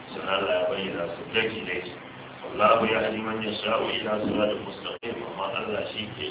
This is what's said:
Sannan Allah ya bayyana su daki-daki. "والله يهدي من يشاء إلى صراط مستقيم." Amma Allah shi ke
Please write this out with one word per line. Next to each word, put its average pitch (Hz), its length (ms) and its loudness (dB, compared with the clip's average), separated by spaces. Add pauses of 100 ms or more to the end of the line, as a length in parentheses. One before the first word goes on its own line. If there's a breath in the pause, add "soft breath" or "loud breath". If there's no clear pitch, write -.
Sannan 92 280 -8
Allah 95 220 2
ya 90 100 4
bayyana 95 420 -2
su - 200 -6
daki-daki. 107 680 0 (460)
"والله 107 420 6
يهدي 110 400 2
من 110 180 -2
يشاء 107 420 0
إلى - 320 0
صراط - 460 2
مستقيم." - 600 -6
Amma 90 320 -6
Allah 101 340 -2
shi - 220 -6
ke - 220 -8